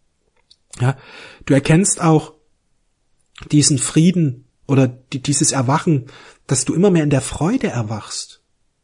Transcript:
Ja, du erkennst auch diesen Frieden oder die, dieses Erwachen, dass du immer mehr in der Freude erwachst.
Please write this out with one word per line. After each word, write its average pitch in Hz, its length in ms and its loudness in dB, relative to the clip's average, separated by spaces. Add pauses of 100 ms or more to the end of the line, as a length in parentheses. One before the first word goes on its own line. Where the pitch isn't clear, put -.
(800)
Ja, 131 160 -2 (480)
du - 80 0
erkennst 160 480 2
auch 160 320 2 (1160)
diesen 147 260 2
Frieden 165 680 0 (200)
oder 135 200 2
die, - 340 -10
dieses 143 320 0
Erwachen, 139 540 0 (380)
dass - 200 -2
du - 80 -4
immer 190 180 2
mehr 165 120 2
in 147 60 0
der 131 120 2
Freude 208 460 -4
erwachst. - 760 -8 (420)